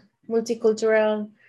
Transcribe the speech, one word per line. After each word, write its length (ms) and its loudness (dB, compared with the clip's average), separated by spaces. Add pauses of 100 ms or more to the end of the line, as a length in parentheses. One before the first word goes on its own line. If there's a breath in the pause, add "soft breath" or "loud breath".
(280)
multicultural, 1000 0 (180 soft breath)